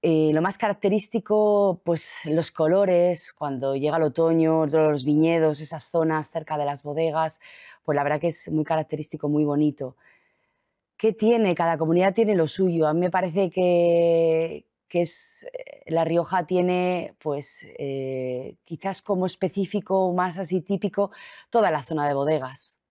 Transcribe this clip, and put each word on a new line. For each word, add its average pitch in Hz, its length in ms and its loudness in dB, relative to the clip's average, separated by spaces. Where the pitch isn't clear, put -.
Eh, 156 300 4
lo 156 80 2
más 190 160 -2
característico, 208 1300 2
pues, - 420 -4
los 156 260 -2
colores, 175 800 2
cuando 135 420 -4
llega 147 220 0
el 160 60 2
otoño, 160 640 2
los 151 400 2
viñedos, 156 560 2
esas 151 300 -12
zonas 160 400 0
cerca 156 260 -6
de 147 80 -2
las 143 160 -6
bodegas, 156 580 -2
pues 151 120 0
la 143 80 0
verdad 143 160 0
que 165 80 -2
es 160 240 -6
muy 156 120 0
característico, 156 680 -4
muy 151 140 2
bonito. 147 520 -2
¿Qué 220 160 0
tiene? 220 420 2
Cada 165 220 0
comunidad 170 380 2
tiene 214 200 2
lo 160 120 2
suyo. 170 400 0
A 151 60 0
mí 165 80 0
me 180 100 0
parece 180 400 0
que, 170 1120 2
que 175 140 -2
es, - 520 -8
eh, - 340 -16
La 165 160 0
Rioja 170 440 0
tiene, 180 720 0
pues, - 480 -8
eh, 131 800 -6
quizás 185 380 -8
como 185 240 -2
específico, 190 880 -2
más 180 260 -2
así 185 220 -2
típico, 202 500 -2
toda 214 200 4
la 147 120 -2
zona 151 240 -2
de 143 80 0
bodegas. 139 640 -4